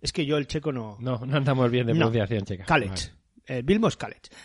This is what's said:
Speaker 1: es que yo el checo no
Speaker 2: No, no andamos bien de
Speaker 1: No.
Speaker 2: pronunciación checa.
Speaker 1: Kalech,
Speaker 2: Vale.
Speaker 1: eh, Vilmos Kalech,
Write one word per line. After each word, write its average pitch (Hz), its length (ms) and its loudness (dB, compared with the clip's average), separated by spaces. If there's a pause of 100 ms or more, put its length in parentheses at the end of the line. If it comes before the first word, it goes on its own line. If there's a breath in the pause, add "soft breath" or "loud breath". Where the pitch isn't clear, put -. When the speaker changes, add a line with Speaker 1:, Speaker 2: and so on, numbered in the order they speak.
Speaker 1:
es - 120 -6
que 160 120 0
yo 147 120 2
el 143 100 -2
checo 151 240 -4
no 110 300 -8
Speaker 2:
No, 123 240 -4
no 139 120 -2
andamos 131 340 4
bien 123 160 2
de 117 60 2
Speaker 1:
No. 165 60 4
Speaker 2:
pronunciación 113 460 2
checa. 95 200 -8
Speaker 1:
Kalech, 131 240 2
Speaker 2:
Vale. 92 220 -8 (360)
Speaker 1:
eh, 127 180 -6
Vilmos 202 320 2
Kalech, - 320 -14 (160 loud breath)